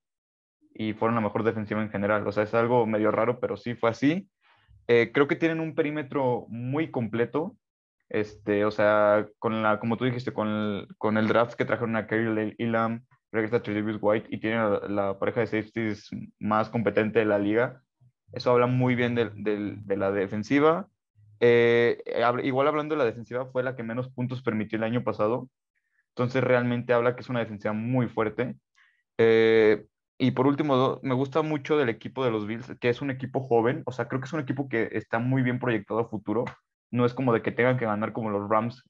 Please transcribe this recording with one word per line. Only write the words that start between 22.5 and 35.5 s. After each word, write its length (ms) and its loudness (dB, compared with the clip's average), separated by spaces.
hablando 260 -2
de 40 -4
la 40 2
defensiva, 440 -4
fue 140 -4
la 140 -4
que 80 -10
menos 260 -6
puntos 320 -6
permitió 360 -4
el 80 -2
año 180 -2
pasado. 460 -2
Entonces 360 -2
realmente 480 2
habla 220 2
que 80 -14
es 60 -16
una 120 -2
defensiva 320 -4
muy 340 0
fuerte. 480 -4
Eh, 680 6
y 140 2
por 160 2
último, 300 2
do-, 260 2
me 100 -2
gusta 280 0
mucho 340 -2
del 140 2
equipo 340 -6
de 80 2
los 160 -2
Bills, 320 -8
que 80 0
es 140 0
un 100 -4
equipo 300 -4
joven. 440 2
O 60 -8
sea, 160 -4
creo 140 -4
que 60 -12
es 60 -12
un 60 -2
equipo 300 -6
que 240 -2
está 260 -4
muy 220 0
bien 180 0